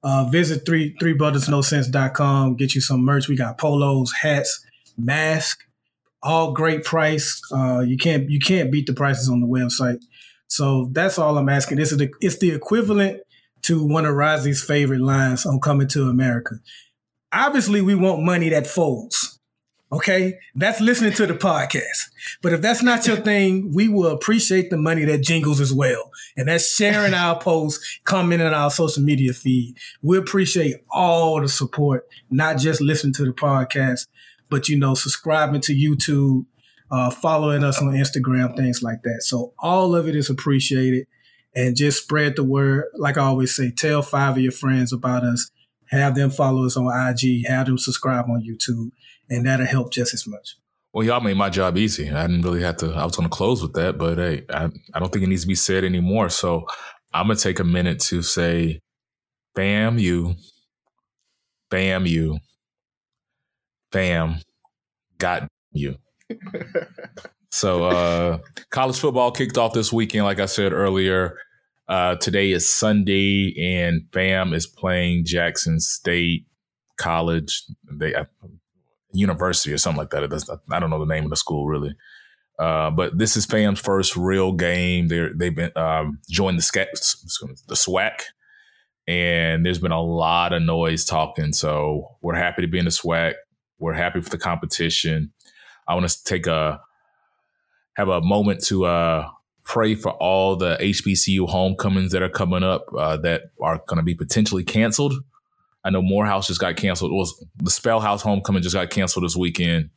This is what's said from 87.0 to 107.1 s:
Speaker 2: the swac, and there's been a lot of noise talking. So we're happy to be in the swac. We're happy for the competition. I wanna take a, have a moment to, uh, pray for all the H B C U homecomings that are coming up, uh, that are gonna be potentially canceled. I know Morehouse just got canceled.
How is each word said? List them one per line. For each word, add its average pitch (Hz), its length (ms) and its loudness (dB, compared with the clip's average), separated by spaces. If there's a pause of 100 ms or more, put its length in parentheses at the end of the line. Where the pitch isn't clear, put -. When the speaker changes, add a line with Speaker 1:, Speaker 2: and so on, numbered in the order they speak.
Speaker 2:
the 90 60 -10
swac, 92 480 -2 (840)
and 85 600 0
there's 90 120 0
been 85 140 -2
a 82 80 0
lot 85 540 0
of 82 80 0
noise 82 420 0
talking. 78 480 -2
So 76 680 -4
we're 85 120 -4
happy 87 280 -2
to 87 60 -2
be 87 100 -2
in 87 80 0
the 85 40 0
swac. 82 440 -2 (440)
We're 82 140 -6
happy 87 300 -4
for - 80 -10
the 85 80 -6
competition. 82 960 -4 (520)
I 82 80 -2
wanna 90 140 0 (160)
take 87 220 -2
a, 78 340 -2 (1120)
have 101 140 0
a 87 140 0
moment 101 420 2
to, 95 220 2
uh, 82 420 0 (360)
pray 110 300 0
for 107 180 -4
all 95 440 2
the 87 240 0
H 98 240 0
B 98 100 2
C - 180 0
U 95 140 2
homecomings 92 640 0
that 92 100 0
are 90 80 -2
coming 90 320 -2
up, 92 240 -2 (100)
uh, 78 220 -2
that 82 240 -2 (180)
are 80 260 -2
gonna 82 160 -2
be 85 120 0
potentially 98 500 -2
canceled. 117 480 0 (720)
I 95 60 -2
know 95 100 2
Morehouse 98 460 0
just 87 120 -4
got 87 180 -2
canceled. 92 360 -2